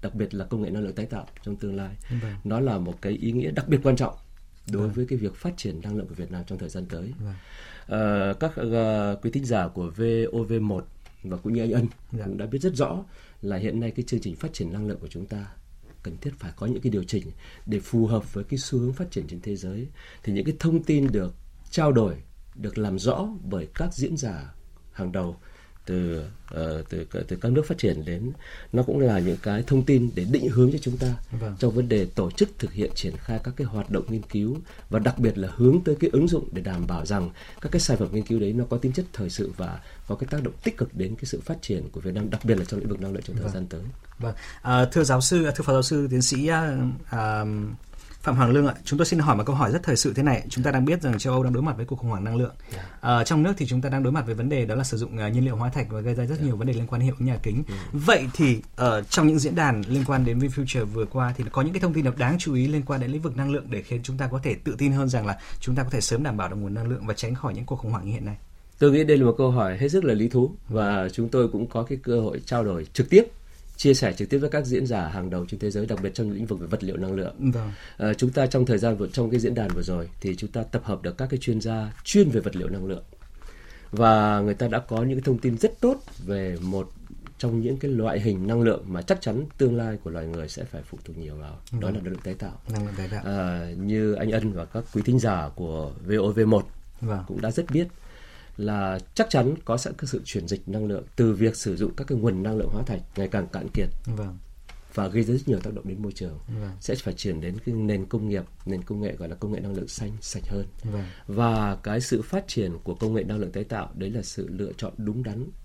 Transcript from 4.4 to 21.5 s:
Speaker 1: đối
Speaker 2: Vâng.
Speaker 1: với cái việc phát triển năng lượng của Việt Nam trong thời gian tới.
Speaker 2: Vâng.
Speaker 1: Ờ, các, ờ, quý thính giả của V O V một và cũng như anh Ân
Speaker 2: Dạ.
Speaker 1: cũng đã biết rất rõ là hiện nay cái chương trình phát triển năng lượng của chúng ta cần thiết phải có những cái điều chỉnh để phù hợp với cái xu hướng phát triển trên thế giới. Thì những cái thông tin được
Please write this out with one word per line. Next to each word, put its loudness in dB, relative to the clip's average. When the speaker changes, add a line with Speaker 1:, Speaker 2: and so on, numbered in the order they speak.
Speaker 1:
đối 0
Speaker 2:
Vâng. 0
Speaker 1:
với -2
cái -2
việc -4
phát -6
triển -6
năng -6
lượng -6
của -12
Việt -8
Nam -8
trong -8
thời -8
gian -8
tới. -8
Speaker 2:
Vâng. -6
Speaker 1:
Ờ, 2
các, 0
ờ, 2
quý -2
thính -2
giả 0
của -6
V -2
O -2
V 0
một -2
và -6
cũng -4
như 2
anh 0
Ân 2
Speaker 2:
Dạ. -4
Speaker 1:
cũng -6
đã -4
biết -4
rất 0
rõ 0
là -4
hiện -2
nay -2
cái -4
chương -2
trình -6
phát -6
triển -4
năng -4
lượng -4
của -12
chúng -10
ta -8
cần -10
thiết -6
phải -10
có -6
những -2
cái 4
điều 0
chỉnh -4
để 0
phù 4
hợp 0
với -4
cái -4
xu -2
hướng 0
phát -6
triển -4
trên -10
thế -6
giới. -6
Thì -2
những 0
cái 0
thông 2
tin 4
được 0